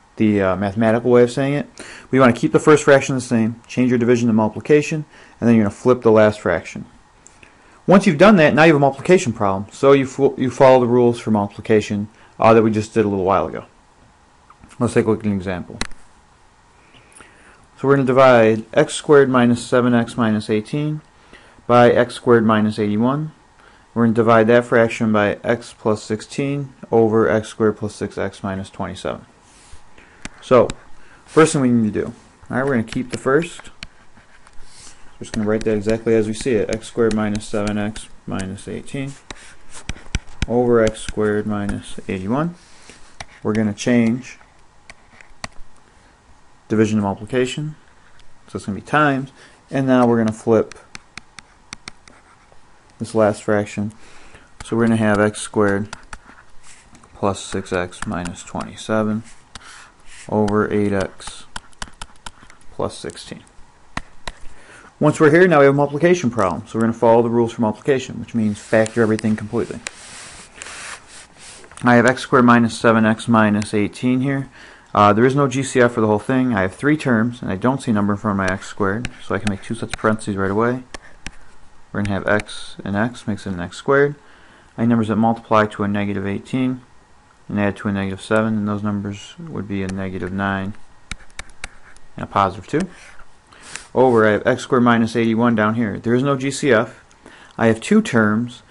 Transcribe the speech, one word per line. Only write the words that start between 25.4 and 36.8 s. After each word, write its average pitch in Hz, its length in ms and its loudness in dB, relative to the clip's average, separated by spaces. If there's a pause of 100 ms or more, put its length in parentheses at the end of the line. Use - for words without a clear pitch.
x 117 340 -4
plus 107 260 -2
sixteen 139 720 -8 (180)
over 113 380 4
x 107 200 -2
squared 107 280 -2
plus 104 180 -10
six - 220 -10
x 95 260 -8
minus 95 260 -8
twenty-seven. 87 560 -10 (1160)
So, 120 260 4 (580)
first 156 280 2
thing 147 80 0
we 127 80 2
need 110 240 0
to 87 80 -4
do, 117 120 -8 (360)
all 117 80 -4
right, 131 60 -2
we're 139 80 -2
gonna 117 120 0
keep - 280 -8
the 117 60 -8
first. 156 540 -2 (1400)
We're - 120 -18
just - 80 -16
gonna 107 140 -4
write 110 180 0
that 110 100 2
exactly 110 400 0
as 107 120 2
we 110 60 -4
see 127 200 -4
it, 104 200 0
x 113 140 -8